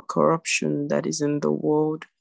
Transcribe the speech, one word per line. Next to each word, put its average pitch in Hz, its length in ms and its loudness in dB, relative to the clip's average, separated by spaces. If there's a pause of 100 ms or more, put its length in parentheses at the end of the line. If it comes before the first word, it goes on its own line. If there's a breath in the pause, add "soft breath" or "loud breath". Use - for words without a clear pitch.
corruption 151 800 0
that 147 180 0
is 156 140 -4
in 147 180 0
the 151 120 0
world 156 540 0 (160)